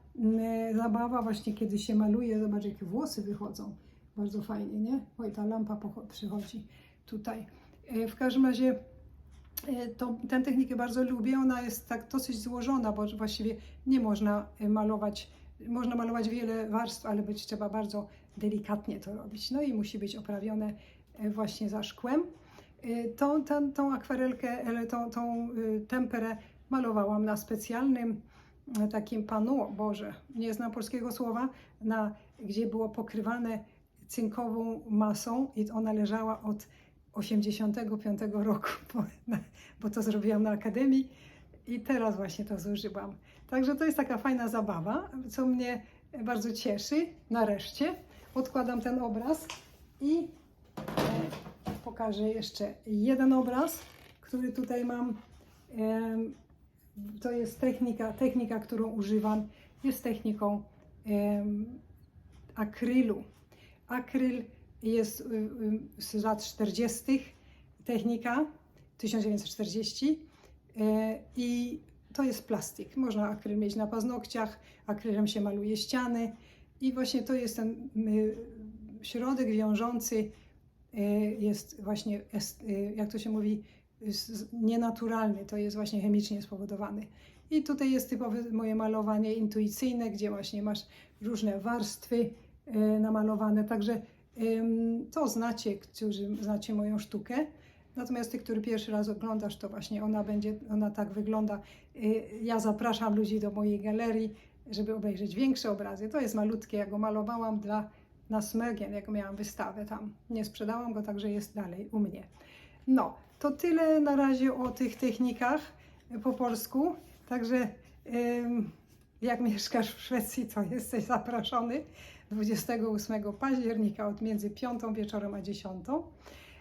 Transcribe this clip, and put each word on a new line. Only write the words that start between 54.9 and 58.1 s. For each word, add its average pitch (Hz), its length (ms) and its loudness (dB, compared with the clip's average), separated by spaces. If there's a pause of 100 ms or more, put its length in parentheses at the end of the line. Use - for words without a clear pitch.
Em, 220 580 0 (840)
to 247 100 -2
jest 240 300 -2
technika, 226 520 2